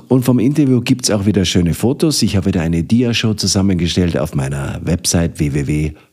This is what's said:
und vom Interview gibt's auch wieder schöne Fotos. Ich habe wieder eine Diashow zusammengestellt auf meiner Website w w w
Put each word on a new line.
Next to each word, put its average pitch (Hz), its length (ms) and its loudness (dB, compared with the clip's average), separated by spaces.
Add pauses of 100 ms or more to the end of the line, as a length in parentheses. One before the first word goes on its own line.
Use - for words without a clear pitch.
und 127 160 2
vom 123 160 2
Interview 131 420 2
gibt's - 300 0
auch 101 140 0
wieder 98 200 2
schöne 85 280 2
Fotos. 143 480 0
Ich 98 140 0
habe 95 120 0
wieder 92 140 0
eine 82 220 0
Diashow 117 500 0
zusammengestellt 90 840 0
auf 76 180 -4
meiner 69 480 -6
Website - 560 -2
w 147 140 0
w 143 140 -2
w 76 240 -2 (220)